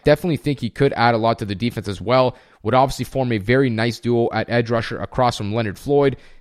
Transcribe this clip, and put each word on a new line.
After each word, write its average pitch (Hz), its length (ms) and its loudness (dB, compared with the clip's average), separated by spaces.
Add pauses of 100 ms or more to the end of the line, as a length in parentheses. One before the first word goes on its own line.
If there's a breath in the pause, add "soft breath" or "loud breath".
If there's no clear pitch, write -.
definitely 147 340 2
think 143 220 -4
he 117 100 -4
could 139 240 0
add 117 220 2
a - 20 2
lot 113 220 0
to 113 60 -6
the 101 100 -6
defense 113 320 -6
as 95 120 -6
well. 123 380 2 (240 soft breath)
Would 110 140 0
obviously 135 300 2
form 127 260 -4
a 113 80 0
very 127 300 2
nice 117 300 -2
duo 120 320 0
at 110 180 -4
edge 117 200 0
rusher 117 300 -2
across 120 380 0
from 104 160 -6
Leonard 107 260 -4
Floyd. 139 380 2 (240 soft breath)